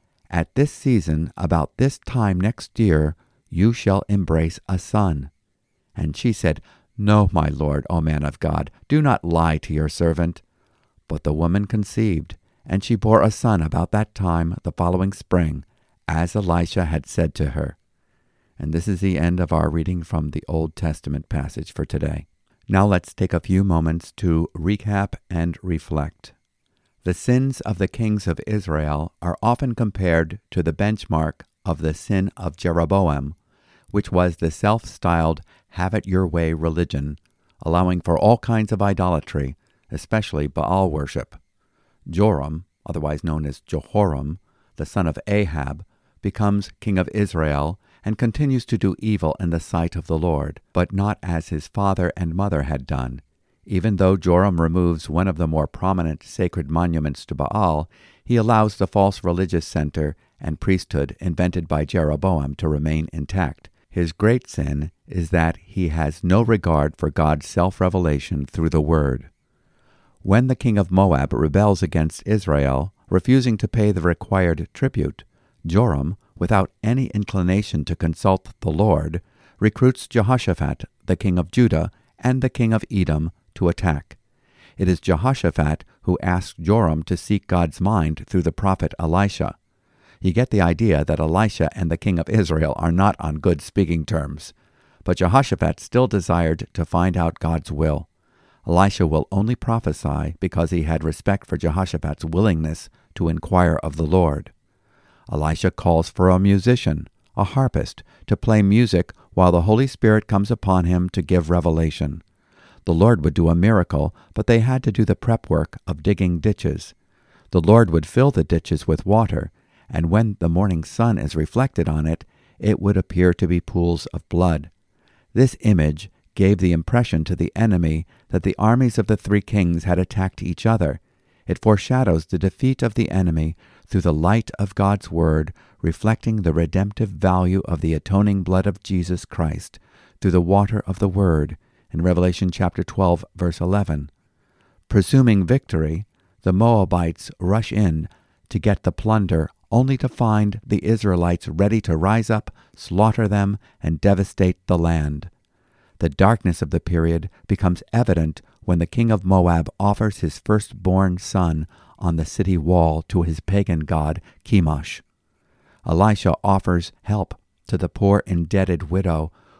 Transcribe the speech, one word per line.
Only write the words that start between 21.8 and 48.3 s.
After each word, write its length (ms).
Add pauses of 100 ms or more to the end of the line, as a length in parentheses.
today. 420 (420)
Now 160
let's 280
take 200
a 80
few 240
moments 520
to 380
recap 600 (140)
and 320
reflect. 720 (720)
The 100
sins 480
of 180
the 80
kings 400
of 200
Israel 720
are 200
often 340
compared 640 (120)
to 120
the 80
benchmark 720 (240)
of 140
the 140
sin 440
of 180
Jeroboam, 800 (540)
which 220
was 260
the 140
self-styled 920 (280)
have-it-your-way 840
religion, 640 (460)
allowing 360
for 180
all 200
kinds 340
of 100
idolatry, 760 (320)
especially 580
Baal 420
worship. 460 (760)
Joram, 560 (200)
otherwise 380
known 220
as 140
Jehoram, 800 (380)
the 80
son 220
of 200
Ahab, 560 (380)
becomes 580
king 180
of 120
Israel 680 (240)
and 140
continues 480